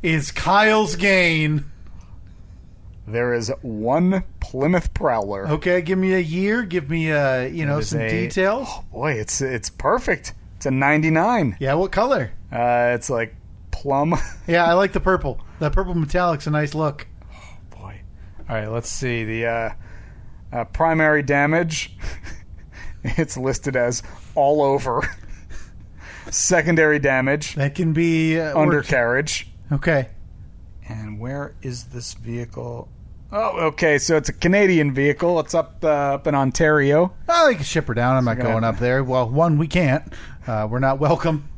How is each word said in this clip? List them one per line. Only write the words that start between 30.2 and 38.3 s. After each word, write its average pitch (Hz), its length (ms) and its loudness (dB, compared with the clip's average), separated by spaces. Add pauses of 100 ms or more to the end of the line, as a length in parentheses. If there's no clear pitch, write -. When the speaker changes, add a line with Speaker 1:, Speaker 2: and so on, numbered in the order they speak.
Speaker 2:
And 107 300 -10
where 139 420 -8
is 120 260 -10
this 120 280 -12
vehicle? 120 720 -10 (440)
Oh, 214 340 -2
okay, 151 320 4
so 160 180 2
it's 147 120 0
a 147 40 -4
Canadian 180 600 4
vehicle. 147 460 2
It's 151 140 -4
up, - 280 0
uh, 165 60 2
up 143 400 0
in 143 80 2
Ontario. 151 760 4 (160)
Speaker 1:
Oh, 339 200 6
they 240 80 4
can 143 80 -4
ship - 240 -2
her 123 60 -2
down. 120 220 2
I'm 127 80 4
not 113 120 2